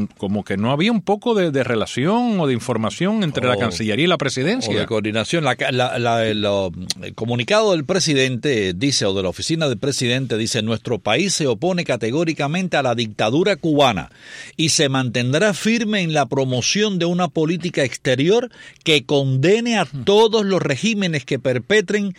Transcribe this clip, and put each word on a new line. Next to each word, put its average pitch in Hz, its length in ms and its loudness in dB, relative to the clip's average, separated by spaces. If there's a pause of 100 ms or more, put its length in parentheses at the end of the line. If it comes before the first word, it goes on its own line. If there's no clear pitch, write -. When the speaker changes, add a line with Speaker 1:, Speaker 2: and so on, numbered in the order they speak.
(160)
Speaker 1:
como 101 280 -2
que 101 120 -4
no 107 140 0
había 165 220 2
un 214 100 0
poco 214 320 0
de, 185 160 2
de 135 140 0
relación 165 760 0
o 156 60 0
de 131 80 2
información 123 720 -2
entre 131 220 -2
la 123 100 4
Speaker 2:
Oh. - 20 -2
Speaker 1:
Cancillería 110 460 0
y 180 40 4
la 175 100 4
presidencia. 139 560 -2
Speaker 2:
O 104 40 0
de 101 80 0
coordinación. 110 580 -2
La 127 120 2
ca-, 131 160 -2
la, 123 260 0
la, 117 280 2
el, 107 200 0
um, 92 400 -2 (160)
el 95 120 -12
comunicado 127 580 0
del 160 120 0
presidente 131 880 0
dice, 127 320 0
o 98 100 0
de 98 80 -2
la 92 60 -2
oficina 160 400 -2
del 120 100 -2
presidente 127 600 -2
dice, 113 240 -2
"Nuestro 110 380 -2
país 143 340 0
se 156 120 -2
opone 165 380 0
categóricamente 147 920 -2
a 147 60 2
la 123 120 0
dictadura 120 600 0
cubana 139 540 2 (460)
y 160 140 0
se 151 180 2
mantendrá 131 640 0
firme 214 480 0
en 160 120 -2
la 143 120 2
promoción 135 720 0
de 170 60 0
una 175 240 0
política 160 560 -2
exterior 151 640 0 (360)
que 151 200 4
condene 151 760 2
a 180 140 2
Speaker 1:
Hmm. 135 120 -10
Speaker 2:
todos 214 420 4
los 185 160 2
regímenes 175 600 -2
que 139 160 -2
perpetren 196 800 0